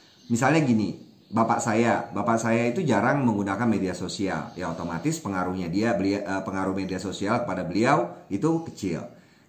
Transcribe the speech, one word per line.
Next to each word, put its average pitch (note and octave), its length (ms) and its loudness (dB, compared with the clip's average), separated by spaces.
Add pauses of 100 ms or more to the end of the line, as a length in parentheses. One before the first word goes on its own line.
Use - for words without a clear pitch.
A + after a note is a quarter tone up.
(340)
misalnya C#3 320 4
gini, G#2+ 320 2 (320)
bapak A2+ 320 2
saya, A2+ 480 2
bapak A2+ 320 0
saya A#2 320 2
itu F#3+ 80 0
jarang C3 400 2
menggunakan G2+ 480 2
media F#2+ 240 2
sosial. F2+ 640 -4
Ya E2+ 160 -4
otomatis E2+ 480 -4
pengaruhnya F#2 480 -2
dia, G#2+ 240 2
belia-, G2 320 0
eh, F#2+ 160 -2
pengaruh F#2+ 320 -2
media F#2+ 240 -4
sosial G2+ 480 -2
kepada F#2 160 -2
beliau A#2+ 560 0 (160)
itu D#3+ 320 0
kecil. E2+ 400 -6 (440)